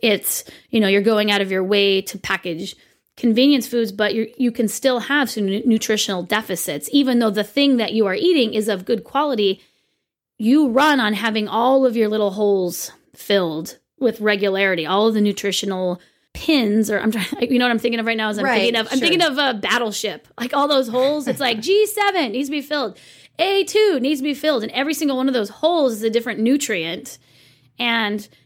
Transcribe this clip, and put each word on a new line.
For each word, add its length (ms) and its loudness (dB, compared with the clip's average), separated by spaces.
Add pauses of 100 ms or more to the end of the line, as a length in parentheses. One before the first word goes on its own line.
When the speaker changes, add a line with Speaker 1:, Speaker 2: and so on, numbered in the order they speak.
Speaker 1:
It's, 420 -2 (260)
you 100 0
know, 80 2
you're 140 4
going 300 2
out 100 2
of 100 -2
your 120 0
way 400 2
to 140 -12
package 580 -6 (400)
convenience 520 4
foods, 240 -2
but 220 -2
you, 240 -4
you 140 2
can 160 0
still 320 0
have 300 0
some 180 -2
nu-, 180 -2
nutritional 560 0
deficits, 720 -4
even 280 2
though 120 2
the 120 -2
thing 340 2
that 160 -2
you 120 2
are 80 0
eating 400 2
is 140 -2
of 180 -4
good 180 -2
quality. 580 -2 (760)
You 320 4
run 300 4
on 140 0
having 340 -2
all 380 2
of 120 2
your 120 2
little 220 0
holes 600 0 (240)
filled 640 -2 (200)
with 220 0
regularity, 640 0
all 220 2
of 80 2
the 60 2
nutritional 800 -2 (360)
pins, 560 0
or 80 0
I'm 120 0
trying, 400 -4
you 60 2
know 80 2
what 60 2
I'm 80 0
thinking 200 -2
of 60 -2
right 100 0
now 140 -2
is 80 -4
I'm 80 -2
Speaker 2:
Right, 160 2
Speaker 1:
thinking 180 2
of, 120 -2
I'm 80 0
Speaker 2:
sure. 80 0
Speaker 1:
thinking 160 2
of 160 0
a 180 0
Battleship, 720 -4 (120)
like, 140 -4
all 140 2
those 200 2
holes. 400 0
It's 120 -4
like, 200 -2
Speaker 2:
<laughs> 20 -10
Speaker 1:
G 260 2
seven 460 0
needs 160 -4
to 20 -6
be 100 -4
filled. 380 -6 (400)
A 240 2
two 360 2
needs 200 0
to 40 -6
be 120 -2
filled. 260 0
And 120 -8
every 200 -2
single 240 -2
one 100 0
of 60 -2
those 160 -2
holes 440 0
is 100 -8
a 80 0
different 280 -2
nutrient. 800 -2 (640)
And 480 -2 (180)